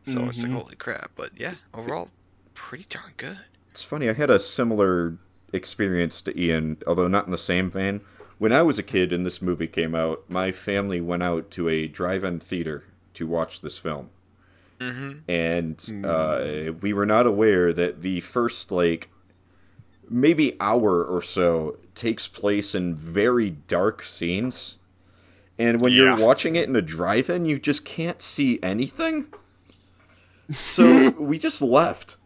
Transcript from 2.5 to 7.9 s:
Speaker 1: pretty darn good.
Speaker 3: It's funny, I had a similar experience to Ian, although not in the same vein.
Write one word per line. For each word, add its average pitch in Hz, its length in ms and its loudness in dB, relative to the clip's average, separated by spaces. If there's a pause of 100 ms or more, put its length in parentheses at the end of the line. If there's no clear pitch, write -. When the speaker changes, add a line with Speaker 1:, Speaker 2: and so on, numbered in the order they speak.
Speaker 1:
pretty - 340 -18
darn - 260 -16
good. 190 220 -14 (340)
Speaker 3:
It's - 120 -14
funny, 151 260 -4
I 110 40 0
had 143 160 0
a 104 100 8
similar 95 800 0 (360)
experience 90 720 -2
to - 140 -6
Ian, 80 400 0 (100)
although 90 200 2
not 98 180 0
in 90 60 -8
the 87 60 -4
same 90 320 -2
vein. 98 320 -4 (360)